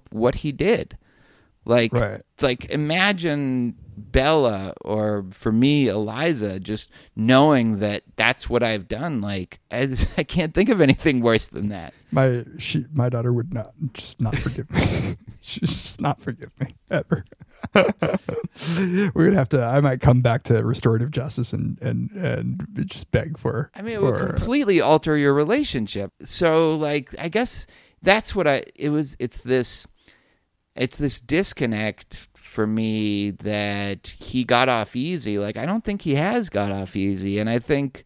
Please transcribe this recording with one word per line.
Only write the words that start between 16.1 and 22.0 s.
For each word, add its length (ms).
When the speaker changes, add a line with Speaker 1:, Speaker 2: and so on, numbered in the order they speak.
Speaker 2:
forgive 380
me 160
ever. 340
<laughs> 20
We're 120
gonna 100
have 140
to, 140
I 180
might 180
come 220
back 220
to 200
restorative 480
justice 420
and, 280
and, 300